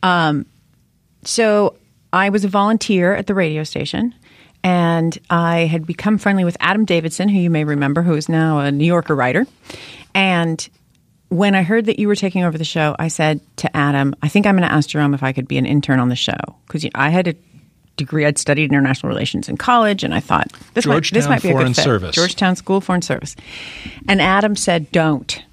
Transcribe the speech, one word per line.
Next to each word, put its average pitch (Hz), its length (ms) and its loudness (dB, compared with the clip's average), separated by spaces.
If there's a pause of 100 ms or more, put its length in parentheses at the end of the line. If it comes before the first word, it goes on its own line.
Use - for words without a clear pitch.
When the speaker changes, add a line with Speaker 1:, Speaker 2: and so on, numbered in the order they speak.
Speaker 1:
Um, 170 420 0 (800)
so 208 500 2 (380)
I 196 160 2
was 202 160 0
a - 20 0
volunteer 202 680 2
at 208 140 -4
the 208 80 -2
radio 156 300 -2
station, 220 500 -4 (480)
and 170 540 2 (120)
I 170 360 2
had 160 200 -2
become 208 320 0
friendly 196 280 0
with 170 160 -2
Adam 196 240 2
Davidson, 170 420 0
who 202 120 2
you 175 100 2
may 156 160 0
remember, 143 380 0
who 175 120 2
is 151 140 -4
now 160 300 2
a 143 120 0
New 143 140 2
Yorker 170 320 2
writer. 135 280 2 (680)
And 175 520 0 (600)
when 196 280 2
I 190 80 4
heard 214 240 0
that 220 120 0
you 208 80 2
were 208 80 2
taking 185 300 0
over 160 120 -2
the 160 60 -4
show, 151 340 -2
I 160 120 -2
said 156 320 0 (160)
to - 180 -4
Adam, 143 480 0
"I 151 60 2
think 208 180 2
I'm 202 80 4
gonna 175 120 2
ask 147 200 2
Jerome 147 260 0
if 135 100 -4
I 135 100 -2
could 131 160 -6
be 139 80 -2
an 131 80 0
intern 139 340 2
on 123 80 2
the 123 80 0
show." - 220 -4 (320)
'Cause, 156 160 -6
you - 100 -4
know, 131 60 0
I 143 80 2
had 175 180 2
a 160 80 -4 (640)
degree. 151 280 -2
I'd 147 120 2
studied 143 340 0
international 135 380 0
relations - 380 -4
in - 80 -6
college, 220 480 2
and - 100 -4
I - 60 -2
thought, - 320 -2 (220)
"This 240 120 0
might, 143 100 2
this 156 160 -2 (120)
Speaker 2:
Georgetown - 60 -2
Speaker 1:
might - 120 0
be - 60 -2
a 175 60 2
good - 60 2
Speaker 2:
Foreign 127 140 2
Speaker 1:
fit." 131 120 0
Speaker 2:
Service. 95 280 0
Speaker 1:
Georgetown 185 440 0
School - 220 -2
of 190 40 -10
Foreign 180 180 -2
Service. - 360 -6 (720)
And 196 120 2
Adam 196 360 2
said, 170 340 -2
"Don't. 156 500 0 (120)